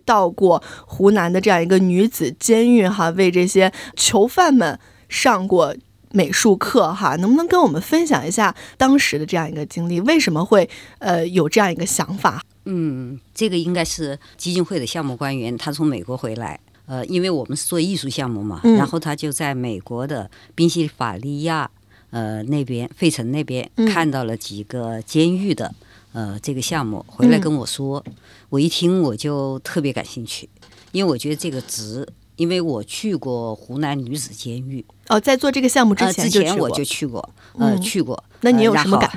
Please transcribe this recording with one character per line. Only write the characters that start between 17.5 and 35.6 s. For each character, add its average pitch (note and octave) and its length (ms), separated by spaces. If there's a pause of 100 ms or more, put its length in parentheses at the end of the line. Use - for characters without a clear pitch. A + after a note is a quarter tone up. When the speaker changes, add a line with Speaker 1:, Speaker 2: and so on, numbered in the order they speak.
Speaker 2:
是 - 80
做 F3 140
艺 F#3 160
术 C#3 120
项 C3 220
目 G#2 140
嘛， G2+ 200
Speaker 1:
嗯。 A3+ 120
Speaker 2:
然 F#3+ 100
后 E3+ 140
他 D3+ 160
就 D3 160
在 C#3+ 240
美 A#2+ 240
国 A#2+ 260
的 B2+ 240 (240)
宾 E3+ 160
夕 D#3+ 180
法 A2+ 300
利 C#3+ 260
亚， D#3+ 260 (420)
呃， A2 320
那 C#3+ 200
边， A#2+ 320
费 E3+ 140
城 A#2+ 220
那 D3 120
边 B2+ 320
Speaker 1:
嗯。 A3+ 120
Speaker 2:
看 E3+ 220
到 C3+ 140
了 A2+ 140
几 G2+ 280
个 A2+ 360
监 E3+ 340
狱 F#3 180
的， - 200 (400)
呃， G#2 300
这 C#3+ 100
个 C3 80
项 D3 240
目， G#2+ 220
回 - 220
来 G#3+ 100
跟 D#3+ 120
我 B2+ 140
说， C#3 400
Speaker 1:
嗯。 A2+ 80 (360)
Speaker 2:
我 C#3 100
一 D#3+ 100
听 F3 320
我 B2+ 140
就 C3+ 440
特 - 220
别 C#3 100
感 - 140
兴 - 180
趣， - 240 (440)
因 F#3+ 120
为 F3 80
我 B2+ 60
觉 C#3+ 120
得 D3+ 60
这 E3 140
个 C3 120
值， A2 460 (280)
因 E3+ 120
为 F3+ 140
我 C3 220
去 G#3 320
过 A#2 400
湖 B2+ 240
南 C#3+ 180
女 B2+ 180
子 C#3+ 160
监 A#2+ 280
狱。 C3 260 (220)
Speaker 1:
哦， G#3+ 120
在 C4 160
做 C#4 160
这 C4+ 80
个 B3+ 80